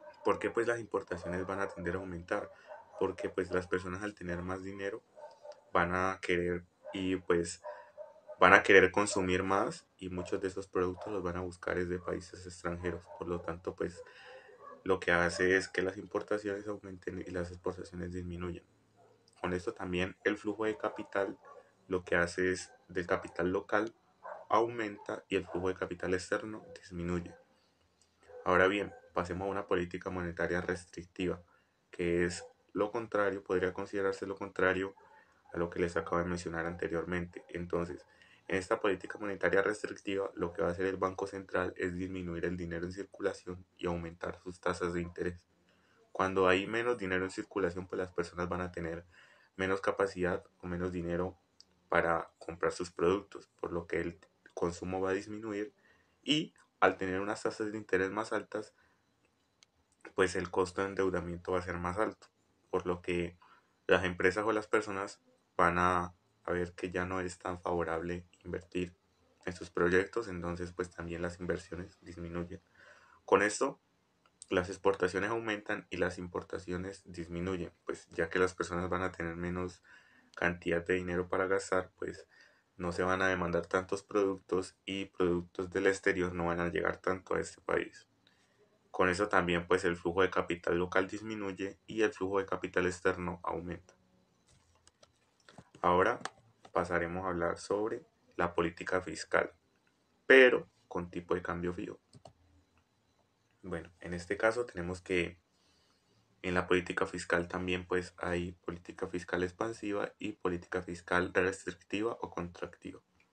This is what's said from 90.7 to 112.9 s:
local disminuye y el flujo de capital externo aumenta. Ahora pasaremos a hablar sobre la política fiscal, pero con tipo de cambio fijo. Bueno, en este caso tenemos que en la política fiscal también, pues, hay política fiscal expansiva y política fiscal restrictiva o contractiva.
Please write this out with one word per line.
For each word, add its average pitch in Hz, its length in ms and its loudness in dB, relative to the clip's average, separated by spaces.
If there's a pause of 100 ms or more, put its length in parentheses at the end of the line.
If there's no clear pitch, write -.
local 90 300 2
disminuye 101 800 -6
y 107 160 0
el 104 100 2
flujo 98 240 -2
de 95 80 2
capital 92 400 0
externo 90 580 -2
aumenta. 85 520 -6 (1900)
Ahora 92 380 6 (520)
pasaremos 87 540 0
a 95 40 0
hablar 85 280 0
sobre 107 480 -2 (300)
la 87 180 2
política 87 460 0
fiscal, - 540 0 (720)
pero 131 400 10 (220)
con 87 200 -4
tipo 87 260 -4
de 90 60 0
cambio 87 320 -2
fijo. 101 260 -10 (1600)
Bueno, 85 260 -8 (120)
en 87 120 -8
este 87 220 -2
caso 110 300 2
tenemos 87 340 -6
que 90 400 0 (1000)
en 90 120 -2
la 90 140 2
política 92 380 2
fiscal 87 420 0
también, 90 400 -2
pues, 90 300 -2
hay 90 340 -2 (140)
política 87 420 -8
fiscal 90 360 -2
expansiva 104 760 -4
y 104 140 -6
política 90 480 -4
fiscal 90 520 -2
restrictiva 95 880 0
o 90 80 -6
contractiva. - 680 -10 (320)